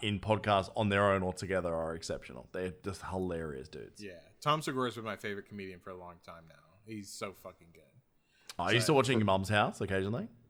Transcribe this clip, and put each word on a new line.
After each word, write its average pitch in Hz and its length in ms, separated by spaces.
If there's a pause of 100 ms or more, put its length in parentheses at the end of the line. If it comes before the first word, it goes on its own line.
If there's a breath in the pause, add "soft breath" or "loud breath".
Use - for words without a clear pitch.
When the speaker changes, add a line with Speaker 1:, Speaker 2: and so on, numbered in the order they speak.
Speaker 1:
in 101 180
podcasts 101 560
on 107 140
their 101 220
own 95 120
or 90 100
together 87 400
are 82 220
exceptional. 65 580
They're 90 200 (100)
just 98 200
hilarious 82 640
dudes. - 340
Speaker 2:
Yeah, - 100 (280)
Tom 151 200
Segura's 127 340
been 117 80
my 107 140
favorite 101 300
comedian 95 320
for 95 120
a 92 60
long 87 180 (100)
time 85 240
now. 76 60 (300)
He's 107 240
so 101 240 (100)
fucking 90 300
good. 80 80 (760 loud breath)
Speaker 1:
Are 90 140
you 120 60
Speaker 2:
So 117 60
Speaker 1:
still 156 100
watching 131 200
Speaker 2:
for 113 40
Speaker 1:
your 107 60
mum's 95 240
house 107 320
occasionally? 101 460 (220)